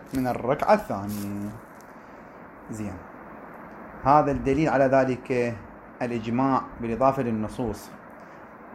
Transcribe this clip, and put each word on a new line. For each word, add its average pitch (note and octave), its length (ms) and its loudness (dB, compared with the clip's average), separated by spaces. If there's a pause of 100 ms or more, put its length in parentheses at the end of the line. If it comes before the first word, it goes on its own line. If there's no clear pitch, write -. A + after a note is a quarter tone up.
(140)
من C3 140 0
الركعة B2 460 2
الثانية. G2+ 760 -2 (1200)
زين، G#2+ 220 -6 (1120)
هذا C#3+ 280 8
الدليل C3+ 380 2
على C3+ 140 6
ذلك B2+ 720 4 (460)
الإجماع B2 600 2 (200)
بالإضافة B2+ 420 2
للنصوص، A2 680 -2 (840)